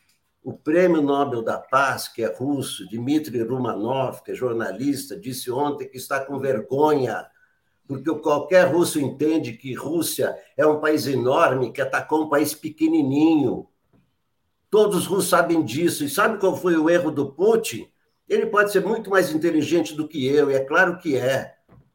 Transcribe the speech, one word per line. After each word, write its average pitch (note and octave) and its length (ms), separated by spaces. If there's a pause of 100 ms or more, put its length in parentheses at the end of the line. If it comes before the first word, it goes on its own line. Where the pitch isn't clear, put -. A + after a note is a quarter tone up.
(440)
O B2+ 80
Prêmio D#3+ 480
Nobel C#3 400
da A2 160
Paz, C3 520
que - 120
é A2 60
russo, B2+ 600
Dmitry B2 560
Romanov, A#2+ 800
que G2+ 80
é - 20
jornalista, A2+ 840
disse B2 360
ontem C#3+ 360
que - 80
está C3+ 220
com C3+ 220
vergonha, C3 880 (600)
porque C3+ 300
qualquer D3+ 480
russo E3 340
entende C#3+ 540
que C3 200
Rússia C#3 640 (200)
é D3+ 100
um D3+ 140
país D3+ 260
enorme, C3 640
que - 100
atacou C3+ 440
um D#3 40
país D3 260
pequenininho. D3+ 1120 (1000)
Todos G3 280
os D#3 100
russos F#3 240
sabem E3+ 340
disso. D3+ 400
E C#3 60
sabe G#3+ 280
qual F3+ 180
foi E3+ 200
o D#3+ 140
erro D#3 220
do C3 180
Putin? A3 580 (400)
Ele G#3+ 180
pode G3+ 260
ser F3 120
muito A3 260
mais D#3 220
inteligente D#3 600
do D3+ 140
que C3 180
eu, C#3+ 240
e C3+ 40
é C3+ 100
claro F3 340
que C#3+ 180
é. C3 380 (400)